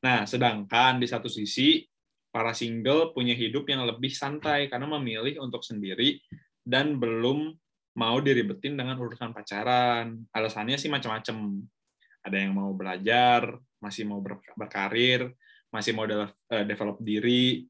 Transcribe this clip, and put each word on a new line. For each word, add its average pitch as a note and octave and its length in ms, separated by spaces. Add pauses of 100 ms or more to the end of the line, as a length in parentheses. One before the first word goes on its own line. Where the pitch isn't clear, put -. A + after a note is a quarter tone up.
Nah, B2 280
sedangkan A#2+ 720
di A#2+ 80
satu A#2+ 200
sisi, B2+ 560 (440)
para A2+ 240
single A#2+ 600
punya B2 200
hidup A#2 360
yang C3+ 160
lebih A#2+ 280
santai C#3+ 560
karena B2+ 160
memilih C#3 560
untuk B2+ 240
sendiri G#2 560 (400)
dan C3+ 400
belum B2+ 540 (420)
mau A#2+ 240
diribetin C#3 560
dengan B2+ 240
urusan A#2 320
pacaran. A#2 960
Alasannya A2 480
sih D3 120
macam-macam. A2 760 (560)
Ada G2 160
yang G2 160
mau G2 240
belajar, A2+ 800 (240)
masih G#2 240
mau G2+ 160
ber-, G2 220 (100)
berkarir, A#2+ 800 (400)
masih A2 240
mau A2 80
de-, G#2 240 (240)
eh, G#2+ 140
develop G#2 340
diri. A#2 680